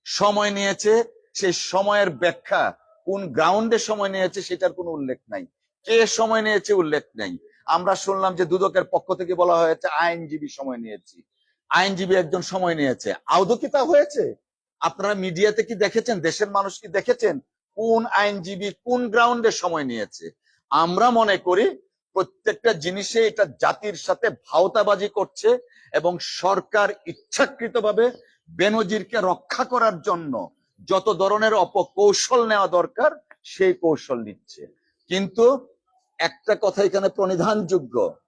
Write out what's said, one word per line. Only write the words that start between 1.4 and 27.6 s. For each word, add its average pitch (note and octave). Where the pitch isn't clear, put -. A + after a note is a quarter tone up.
সময়ের G3
ব্যাখ্যা, E3
কোন G3
গ্রাউন্ডে G3
সময় G#3
নিয়েছে, F#3+
সেটার F3
কোনো F3+
উল্লেখ C3+
নাই। G2
কে A3+
সময় A3
নিয়েছে, G#3+
উল্লেখ D3+
নাই। F#2+
আমরা F3
শুনলাম F#3+
যে F3+
দুদকের F#3
পক্ষ F3+
থেকে F3+
বলা F3
হয়েছে E3
আইনজীবী D#3
সময় C3
নিয়েছি, G#2+
আইনজীবী F#3
একজন F3+
সময় F3+
নিয়েছে। C3+
আদৌ F3
কি C#4
তা C#4
হয়েছে? D4
আপনারা G3
মিডিয়াতে G3
কি A3
দেখেছেন? G#3+
দেশের E3+
মানুষ G3
কি G#3+
দেখেছেন G3+
কোন A3+
আইনজীবী G3
কোন B3
গ্রাউন্ডে A#3
সময় E3
নিয়েছে? G#2+
আমরা F3+
মনে A3+
করি F3+
প্রত্যেকটা G#3+
জিনিসে F#3+
এটা G#3+
জাতির G3+
সাথে -
ভাওতাবাজি F#3+
করছে -
এবং E3
সরকার G3
ইচ্ছাকৃতভাবে A#3